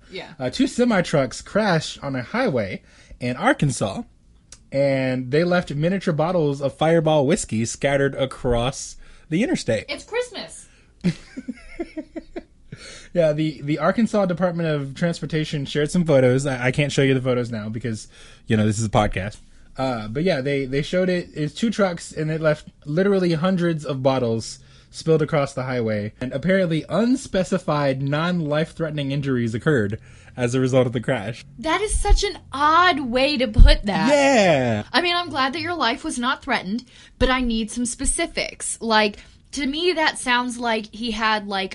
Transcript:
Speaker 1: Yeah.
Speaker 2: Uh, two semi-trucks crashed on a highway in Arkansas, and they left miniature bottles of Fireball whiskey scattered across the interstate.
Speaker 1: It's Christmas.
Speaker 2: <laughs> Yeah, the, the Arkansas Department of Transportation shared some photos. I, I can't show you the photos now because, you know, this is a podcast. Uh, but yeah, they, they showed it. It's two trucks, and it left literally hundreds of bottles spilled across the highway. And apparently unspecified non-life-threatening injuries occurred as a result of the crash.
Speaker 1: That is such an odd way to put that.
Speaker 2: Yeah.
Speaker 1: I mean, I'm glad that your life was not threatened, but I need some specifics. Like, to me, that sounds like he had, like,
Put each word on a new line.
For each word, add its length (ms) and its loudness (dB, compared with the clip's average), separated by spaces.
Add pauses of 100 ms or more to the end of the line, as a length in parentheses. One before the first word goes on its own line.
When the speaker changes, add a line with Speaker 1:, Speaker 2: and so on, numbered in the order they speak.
(120)
Speaker 1:
Yeah. 260 -14
Speaker 2:
Uh, 140 -4
two 160 0
semi-trucks 720 0
crashed 640 -2
on 120 -6
a 60 -4
highway 640 -2 (360)
in 180 -4
Arkansas, 680 0 (680)
and 600 0
they 120 4
left 300 0
miniature 400 0
bottles 480 0
of 160 -4
Fireball 480 4
whiskey 400 0
scattered 480 0
across 840 -2 (320)
the 140 0
interstate. 460 -2
Speaker 1:
It's 140 -8
Christmas. 640 -8 (360)
Speaker 2:
<laughs> 100 0 (2000)
Yeah, 220 2
the, 300 -2
the 160 -2
Arkansas 480 2
Department 420 -2
of 240 -4
Transportation 720 -4
shared 240 -2
some 160 2
photos. 400 6
I, 220 -2
I 40 2
can't 200 0
show 100 2
you 140 4
the 60 0
photos 280 -2
now 180 -6
because, 400 -6 (380)
you 100 2
know, 120 4
this 100 2
is 80 0
a 40 -2
podcast. 480 0 (380)
Uh, 320 -4
but 160 -4
yeah, 180 0
they, 240 -2
they 180 -2
showed 260 0
it. 240 -2
It's 220 -6
two 160 -2
trucks, 400 -2
and 180 -4
it 100 -4
left 280 0 (180)
literally 480 2
hundreds 500 0
of 200 -6
bottles 560 0 (320)
spilled 320 0
across 320 -2
the 80 -6
highway. 580 -2
And 120 -6
apparently 540 0
unspecified 1160 0
non-life-threatening 1080 -2
injuries 440 -2
occurred 440 2 (380)
as 160 0
a 60 2
result 260 4
of 80 -4
the 80 -2
crash. 420 -4 (140)
Speaker 1:
That 240 -2
is 180 -2
such 240 4
an 140 -4 (160)
odd 460 4
way 380 0
to 100 0
put 380 8
that. 260 0
Speaker 2:
Yeah. 720 4 (100)
Speaker 1:
I 80 2
mean, 140 0
I'm 140 -4
glad 240 -2
that 80 -6
your 140 -4
life 280 -2
was 160 -6
not 240 -4
threatened, 420 -4 (320)
but 140 2
I 100 2
need 300 -2
some 160 -4
specifics. 920 -6
Like, 360 2 (360)
to 120 -4
me, 280 0
that 260 -2
sounds 400 -2
like 340 -4
he 160 -8
had, 380 -2
like, 280 -4